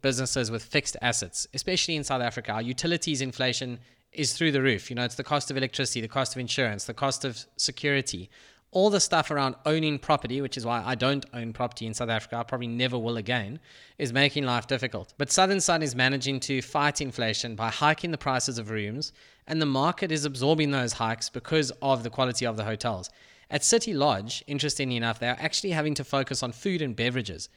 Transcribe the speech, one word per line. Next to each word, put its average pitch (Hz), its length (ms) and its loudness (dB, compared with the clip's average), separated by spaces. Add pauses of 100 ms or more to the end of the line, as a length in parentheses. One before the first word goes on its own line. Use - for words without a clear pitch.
businesses 127 500 2
with 113 120 -4
fixed - 380 0
assets, 113 520 -2
especially 170 420 0
in 147 80 -2
South 131 180 0
Africa. 117 300 -2
Our 110 100 -2
utilities 143 600 0
inflation 127 580 -2 (320)
is 147 220 -2
through 160 180 4
the 139 100 4
roof. 123 280 2
You 123 80 -6
know, 123 80 0
it's 117 100 -6
the 135 80 -4
cost 147 280 0
of 135 60 -2
electricity, 127 440 -2
the 110 80 -4
cost 135 260 0
of 127 40 -4
insurance, 117 440 0
the 117 100 -6
cost 135 300 -2
of 120 220 -6 (120)
security, 135 720 -2 (420)
all 196 180 6
the 202 120 4
stuff 160 300 2
around 135 240 2 (100)
owning 151 340 2
property, 139 420 0
which 135 160 -4
is 117 80 -6
why 117 200 0
I 123 100 0
don't 135 380 2
own 117 200 -6
property 117 320 -6
in 113 80 -6
South 117 160 -2
Africa, 113 280 -2
I 117 60 -2
probably 120 240 -4
never 123 300 0
will 117 180 -2
again, 113 440 -4 (380)
is 135 140 -2
making 139 320 4
life 120 240 0
difficult. 123 500 -4
But 143 140 -2
Southern 190 300 4
Sun 165 200 4
is 127 140 -2
managing 131 460 2
to 131 200 0
fight 147 380 2
inflation 117 560 -2
by 113 140 -2
hiking 156 420 4
the 156 60 -2
prices 127 400 0
of 110 120 -6
rooms, 110 440 -4 (340)
and 160 140 0
the 156 40 4
market 156 460 2
is 151 140 0
absorbing 143 460 0
those 127 220 0
hikes 113 360 -2
because 143 420 -2 (100)
of 131 220 2
the 117 60 -6
quality 123 360 0
of 113 120 0
the 104 80 -4
hotels. 107 440 -4 (400)
At 147 140 -2
City 226 300 2
Lodge, 123 520 2
interestingly 135 520 -2
enough, 117 220 0
they 120 100 0
are 123 100 0
actually 160 300 -2
having 156 240 2
to 135 100 -4
focus 135 400 0
on 120 80 -4
food 180 300 -2
and 123 140 -2
beverages 120 600 -2